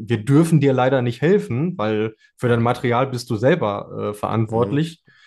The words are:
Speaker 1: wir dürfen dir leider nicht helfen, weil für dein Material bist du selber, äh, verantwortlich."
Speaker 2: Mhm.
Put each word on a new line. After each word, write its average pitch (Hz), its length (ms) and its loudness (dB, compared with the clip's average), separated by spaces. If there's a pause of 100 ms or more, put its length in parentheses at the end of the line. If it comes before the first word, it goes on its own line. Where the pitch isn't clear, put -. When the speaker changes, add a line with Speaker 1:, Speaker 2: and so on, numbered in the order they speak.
Speaker 1:
wir 110 240 -4
dürfen 160 360 4
dir 139 120 4
leider 127 300 2
nicht 120 180 -4
helfen, 165 560 0
weil 107 380 -2 (220)
für 123 120 -2
dein 117 140 2
Material 120 440 0
bist 120 240 -6
du 117 60 -2
selber, 104 720 -2
äh, 104 40 -6
verantwortlich." 110 880 -2
Speaker 2:
Mhm. - 80 -20 (140)